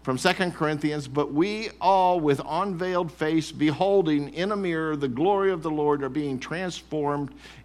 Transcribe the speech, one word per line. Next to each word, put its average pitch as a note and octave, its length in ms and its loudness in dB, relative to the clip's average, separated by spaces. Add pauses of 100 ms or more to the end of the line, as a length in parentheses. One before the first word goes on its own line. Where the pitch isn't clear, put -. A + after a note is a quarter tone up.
From C3 160 -2
Second F3+ 380 2
Corinthians, D3+ 520 -2
"But C#3 240 0
we G#3 380 0 (100)
all F#3 400 4
with D3 240 2
unveiled F3+ 680 -2
face, D#3 400 0
beholding D3+ 840 2
in F#3 180 -2
a G#3 60 -2
mirror D#3+ 380 -2
the C#3+ 120 -2
glory F#3+ 440 2
of E3+ 100 -2
the D#3+ 80 -4
Lord, D3 320 2
are C3+ 80 -2
being C#3 300 -2
transformed D3+ 880 -4 (360)